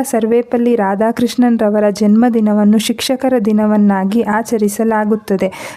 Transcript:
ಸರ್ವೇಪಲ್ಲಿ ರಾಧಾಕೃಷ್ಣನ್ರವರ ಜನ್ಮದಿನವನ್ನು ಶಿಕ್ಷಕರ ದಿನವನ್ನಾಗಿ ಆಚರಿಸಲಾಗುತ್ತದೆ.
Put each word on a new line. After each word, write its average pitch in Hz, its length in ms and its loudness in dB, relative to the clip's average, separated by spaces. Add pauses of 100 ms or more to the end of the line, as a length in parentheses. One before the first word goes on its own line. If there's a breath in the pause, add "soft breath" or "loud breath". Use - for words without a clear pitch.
ಸರ್ವೇಪಲ್ಲಿ 240 760 0
ರಾಧಾಕೃಷ್ಣನ್ರವರ 214 1120 0
ಜನ್ಮದಿನವನ್ನು 214 880 2
ಶಿಕ್ಷಕರ 254 560 -2 (100)
ದಿನವನ್ನಾಗಿ 214 800 2
ಆಚರಿಸಲಾಗುತ್ತದೆ. 214 1300 -2 (240 loud breath)